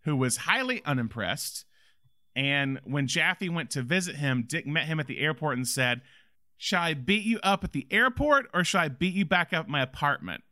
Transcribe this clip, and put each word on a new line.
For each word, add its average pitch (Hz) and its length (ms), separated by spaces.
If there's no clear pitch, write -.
who 151 120
was 127 220
highly 254 460
unimpressed. 117 800
And 139 480
when 139 220
Jaffe 170 420
went 165 220
to 135 120
visit 170 340
him, 131 300
Dick 151 200
met 147 200
him 160 140
at 135 60
the 123 120
airport 151 380
and 127 120
said, 123 320
"Shall 180 260
I 165 120
beat 190 300
you 226 180
up 196 220
at 165 80
the 139 180
airport 262 640
or 175 120
shall 180 180
I 156 60
beat 175 260
you 196 100
back 175 280
up 160 120
at 101 60
my 143 120
apartment?" 131 680